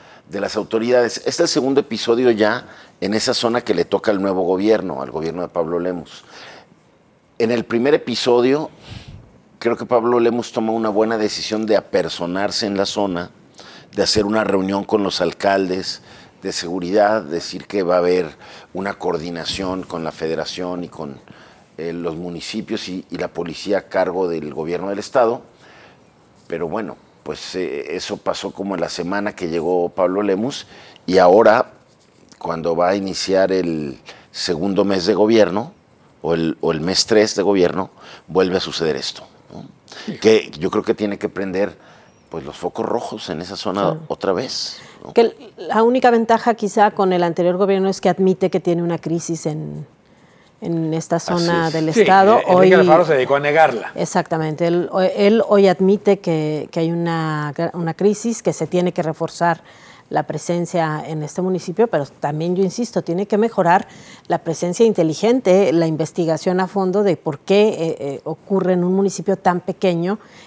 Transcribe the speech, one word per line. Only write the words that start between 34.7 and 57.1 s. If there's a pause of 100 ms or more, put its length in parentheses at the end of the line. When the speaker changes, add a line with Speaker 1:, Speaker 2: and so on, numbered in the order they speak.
Speaker 1:
mes
de
gobierno, (480)
o
el,
o
el
mes
tres
de
gobierno, (380)
vuelve
a
suceder
esto, (280)
¿no? (400)
Speaker 2:
Sí.
Speaker 1:
Que
yo
creo
que
tiene
que
prender, (540)
pues,
los
focos
rojos
en
esa
zona
Speaker 3:
Sí. (100)
Speaker 1:
otra
vez, (260)
¿no?
Speaker 3:
Que
el, (220)
la
única
ventaja
quizá
con
el
anterior
gobierno
es
que
admite
que
tiene
una
crisis
en, (720)
en
esta
Speaker 1:
Así
Speaker 3:
zona
Speaker 1:
es.
Speaker 3:
del
Speaker 2:
Sí,
Speaker 3:
estado.
Speaker 2:
eh,
Enrique
Speaker 3:
Hoy
Speaker 2:
Alfaro
se
dedicó
a
negarla.
Speaker 3:
Exactamente.
Él,
ho-,
él
hoy
admite
que,
que
hay
una